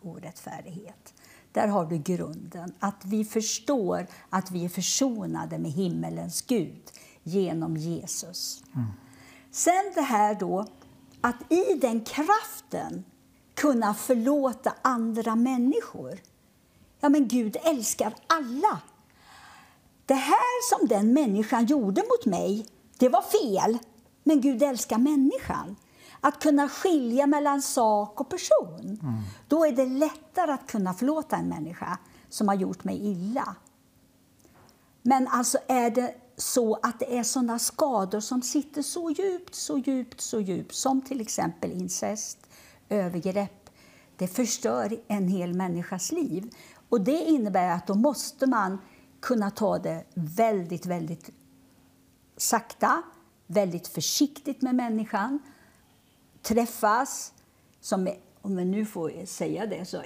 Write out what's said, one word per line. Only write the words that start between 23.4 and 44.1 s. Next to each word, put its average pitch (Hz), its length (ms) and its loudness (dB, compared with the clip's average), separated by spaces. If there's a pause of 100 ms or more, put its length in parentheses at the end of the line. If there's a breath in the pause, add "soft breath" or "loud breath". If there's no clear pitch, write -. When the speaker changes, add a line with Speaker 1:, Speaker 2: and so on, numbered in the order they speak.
Speaker 1:
Men 294 180 6
Gud 254 220 4
älskar 254 340 0
människan. 269 800 2 (460 loud breath)
Att - 220 2
kunna 285 260 6
skilja 277 580 2
mellan 285 340 4
sak 214 600 2
och 262 80 -4
person. 214 720 0
Speaker 2:
Mm. 117 200 -4 (260 loud breath)
Speaker 1:
Då 214 180 4
är 208 60 4
det 254 140 2
lättare 302 680 0
att - 160 -6
kunna 185 260 -2
förlåta 285 420 -2
en 175 140 -2
människa 175 480 -8 (320 loud breath)
som - 180 0
har 196 80 4
gjort 190 280 -4
mig 196 240 -4
illa. 208 480 -4 (1500 soft breath)
Men 262 260 4
alltså, 247 300 0 (100)
är 247 220 2
det 247 260 -2 (220)
så 220 460 0
att 233 160 0
det - 180 -2
är 240 60 0
såna 233 360 0
skador 214 600 0
som 254 220 -2
sitter 285 400 -2
så 330 300 -4
djupt, 359 440 -4
så - 220 -4
djupt, 254 440 -4
så - 180 -4
djupt, 185 360 -4
som 269 260 0
till 269 200 -6
exempel 180 500 -4
incest, 180 680 -6 (520 loud breath)
övergrepp, 190 800 -4 (480 soft breath)